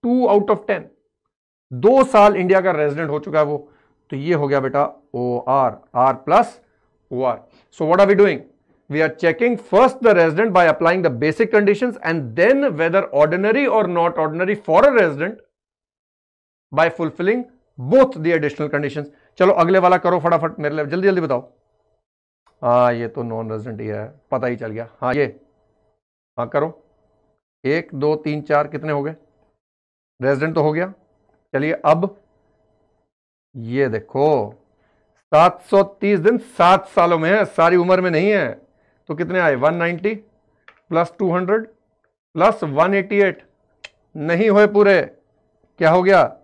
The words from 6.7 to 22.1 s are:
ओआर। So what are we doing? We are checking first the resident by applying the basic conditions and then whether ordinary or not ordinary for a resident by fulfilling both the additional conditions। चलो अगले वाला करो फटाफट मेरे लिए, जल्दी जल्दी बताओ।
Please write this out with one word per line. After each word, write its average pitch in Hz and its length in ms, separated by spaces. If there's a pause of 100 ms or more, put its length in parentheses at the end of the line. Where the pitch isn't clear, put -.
ओआर। 123 320 (340)
So 156 100
what 185 160
are 196 80
we 196 100
doing? 185 180 (500)
We 147 160
are 156 80 (100)
checking 214 340 (140)
first 254 340
the 214 100
resident 175 420
by 175 100
applying 170 380
the 139 80 (100)
basic 220 300
conditions 208 440 (120)
and 156 200 (100)
then 269 280 (100)
whether 165 240 (200)
ordinary 202 460
or 214 200
not 170 300
ordinary 170 380 (140)
for 165 160
a 285 80
resident 175 460 (1300)
by 160 180
fulfilling 180 540 (340)
both 254 380
the 165 220
additional 147 320
conditions। 143 380 (320)
चलो 185 140
अगले 175 260
वाला 185 180
करो 175 220
फटाफट 160 400
मेरे 147 160
लिए, 151 100
जल्दी 180 220
जल्दी 185 140
बताओ। 135 200 (1200)